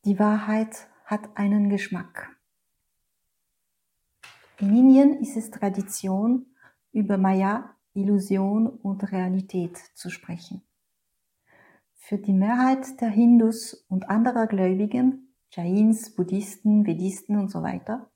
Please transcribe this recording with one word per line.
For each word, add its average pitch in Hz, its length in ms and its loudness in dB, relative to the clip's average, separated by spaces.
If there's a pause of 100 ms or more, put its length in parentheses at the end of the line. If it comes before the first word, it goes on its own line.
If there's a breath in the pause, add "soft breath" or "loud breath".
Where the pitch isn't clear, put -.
Die 202 140 0
Wahrheit 214 680 -2 (200)
hat 214 280 -8
einen 202 360 0
Geschmack. - 640 -8 (2250)
In 202 160 2
Indien 269 460 8
ist - 120 -8
es 226 160 -8
Tradition, 202 960 -4 (480 soft breath)
über 202 240 0
Maya, 190 580 0 (200)
Illusion 196 720 0
und 196 460 -8
Realität 185 680 -4 (160)
zu - 160 -14
sprechen. 170 500 -16 (1300 soft breath)
Für - 240 -8
die 202 160 -2
Mehrheit 254 680 0
der 240 80 -2
Hindus 226 640 4 (160)
und 185 220 -6
anderer 226 360 0
Gläubigen, 208 880 0 (160)
Jains, 208 640 0
Buddhisten, 202 680 0
Vedisten 190 540 -4
und 202 120 -4
so 165 120 -8
weiter 214 540 -8